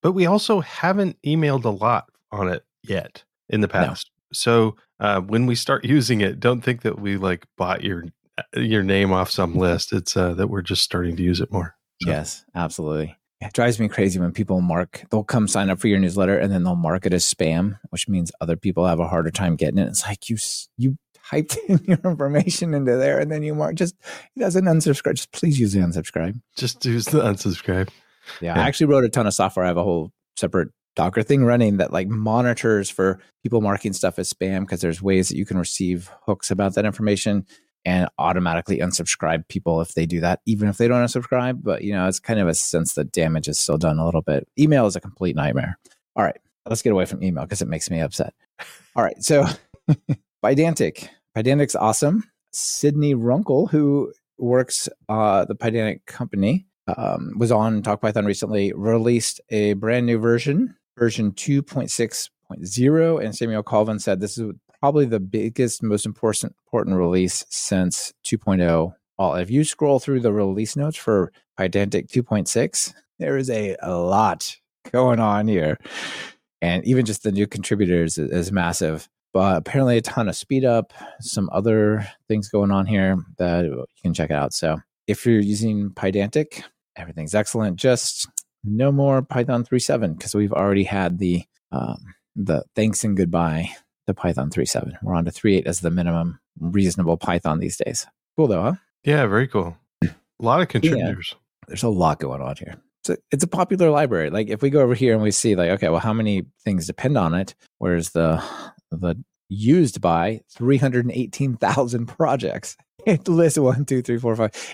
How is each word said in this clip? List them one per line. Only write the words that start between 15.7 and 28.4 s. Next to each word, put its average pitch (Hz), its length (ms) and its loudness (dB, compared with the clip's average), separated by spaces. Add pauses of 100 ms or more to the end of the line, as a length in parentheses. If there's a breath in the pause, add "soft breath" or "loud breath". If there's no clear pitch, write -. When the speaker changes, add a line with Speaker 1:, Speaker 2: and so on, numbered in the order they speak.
Speaker 2:
up 92 80 -2
for - 80 0
your 101 100 4
newsletter 95 400 2
and 98 160 0
then 90 100 0
they'll 90 120 0
mark 85 320 0
it 90 60 2
as 87 120 0
spam, 90 540 0 (100)
which - 180 -8
means 90 240 -2 (100)
other 82 160 -2
people 90 280 0
have 85 140 2
a 85 80 0
harder 82 240 -2
time 87 240 0
getting 82 240 0
it. 85 80 0
It's - 180 -4
like, - 240 -10
you 117 60 -2
s-, - 320 -8 (100)
you 135 200 0 (340)
typed 156 320 -2
<laughs> - 60 -12
in 190 160 6
your 185 200 2
information 156 680 0
into 127 240 2
there 139 220 2
and 151 120 -2
then 151 120 -4
you 151 120 -4
mark, 151 200 -2
just, 175 200 -2 (400 loud breath)
it 262 40 -14
doesn't 185 260 2
unsubscribe. 156 500 2
Just - 160 -10
please 151 280 2
use 104 140 4
the 98 60 4
unsubscribe. 87 600 -2 (180)
Speaker 1:
Just - 280 -6
use 117 200 0
the 156 160 2
unsubscribe. 95 680 0 (520 loud breath)